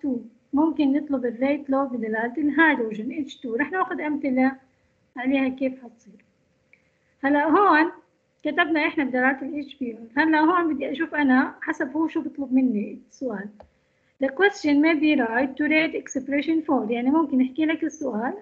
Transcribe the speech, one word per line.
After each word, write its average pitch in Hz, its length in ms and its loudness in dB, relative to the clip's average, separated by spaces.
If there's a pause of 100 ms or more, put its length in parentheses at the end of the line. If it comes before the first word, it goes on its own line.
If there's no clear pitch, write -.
تو. 262 160 -4 (360)
ممكن 294 400 2
نطلب 277 320 -2
الريت 269 440 -2
لو 269 160 0
بدلالة 226 520 -4
الهيدروجين 285 840 0
اتش - 160 -12
تو. 226 180 -6
رح 294 160 -2
ناخذ 359 300 -2
أمثلة 262 540 0 (640)
عليها 269 320 0
كيف 262 340 -6
حتصير. - 420 -20 (1000)
هلا 285 220 2
هون 330 460 4 (520)
كتبنا 311 440 0
إحنا 294 160 -2
بدلالة 254 380 0
ال 285 180 -8
اتش - 160 -12
بي 226 220 -8
ار. 247 260 -2
هلا 311 160 4
هون 339 340 2
بدي 269 180 -4
أشوف 311 240 -6
أنا 277 460 2
حسب 311 300 -6
هو 311 160 -2
شو 320 140 -4
بطلب 254 320 -6
مني 226 460 0 (100)
السؤال. 208 400 -8 (720)
The 269 40 0
question 320 480 2 (100)
may 330 100 4
be 302 160 2 (160)
right 254 300 -2
to 302 100 -2
rate 311 360 2
expression 285 540 -2 (100)
for. 233 240 0
يعني 240 180 0
ممكن 285 320 2
يحكي 285 240 0
لك 320 180 -2
السؤال 262 580 -4